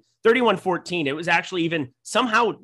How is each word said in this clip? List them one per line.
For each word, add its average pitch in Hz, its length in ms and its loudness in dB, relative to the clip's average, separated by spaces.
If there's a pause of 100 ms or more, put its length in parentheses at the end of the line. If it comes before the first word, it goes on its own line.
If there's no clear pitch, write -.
(240)
thirty-one 233 320 4
fourteen, 175 500 -4
it 135 80 -2
was 160 140 -6
actually 175 360 0
even 160 260 -4 (120)
somehow 214 600 0